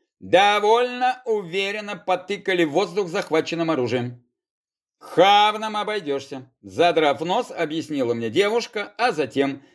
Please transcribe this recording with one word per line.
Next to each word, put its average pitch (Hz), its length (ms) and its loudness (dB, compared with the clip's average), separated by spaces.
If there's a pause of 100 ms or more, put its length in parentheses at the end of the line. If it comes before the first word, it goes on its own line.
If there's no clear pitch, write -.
(180)
довольно 220 1040 2
уверенно 202 720 -4
потыкали 180 680 -2
в 147 80 -2
воздух 180 360 0
захваченным 160 640 -2
оружием. 123 560 -2 (720)
«Хавном 208 800 4
обойдёшься», 143 720 -6 (120)
задрав 147 580 2
нос, 208 300 -2
объяснила 147 640 -4
мне 117 160 -4
девушка, 208 680 -2
а 233 160 0
затем, 135 500 -2 (120)